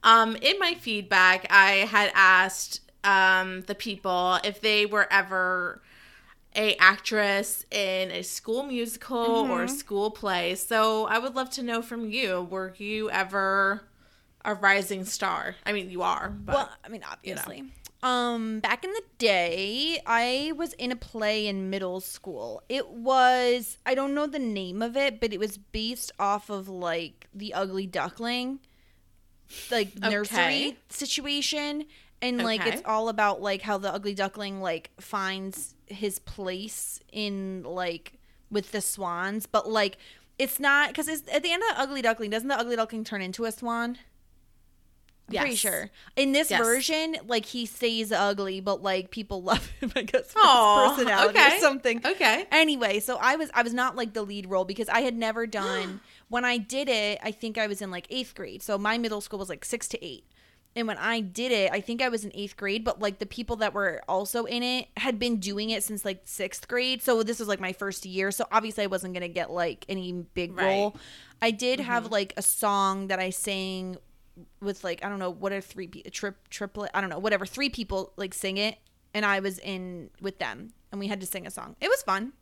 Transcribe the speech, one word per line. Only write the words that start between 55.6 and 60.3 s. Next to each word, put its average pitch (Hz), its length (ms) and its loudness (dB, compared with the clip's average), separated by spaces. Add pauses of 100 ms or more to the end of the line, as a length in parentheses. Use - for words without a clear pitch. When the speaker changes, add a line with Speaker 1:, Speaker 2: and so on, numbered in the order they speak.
Speaker 2:
when 240 160 0
I 247 120 2
did 254 300 -2
it, 214 340 0
I 220 100 -6
think 220 260 -6
I 220 100 0
was 202 140 -4
in, 190 100 -8
like, 175 180 -10
eighth 247 260 -8
grade. 160 280 -12
So 208 140 -2
my 208 200 0
middle 220 240 -2
school - 160 -10
was, 190 120 -8
like, 147 160 -10
six - 240 -6
to - 160 -8
eight. 143 200 -14 (520)